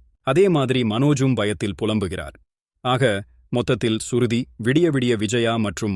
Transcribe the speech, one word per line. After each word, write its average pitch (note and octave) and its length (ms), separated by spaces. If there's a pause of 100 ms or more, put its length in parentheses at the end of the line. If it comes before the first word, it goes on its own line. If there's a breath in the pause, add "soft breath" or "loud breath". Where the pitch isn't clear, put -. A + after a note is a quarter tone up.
(200)
அதே F3 280
மாதிரி C3 340
மனோஜும் C3 520
பயத்தில் G#2 480
புலம்புகிறார். F#2+ 560 (420)
ஆக B2 440 (240)
மொத்தத்தில் A#2+ 500
சுருதி A#2+ 420 (240)
விடிய D#3+ 260
விடிய B2 260
விஜயா A2+ 400
மற்றும் G#2 400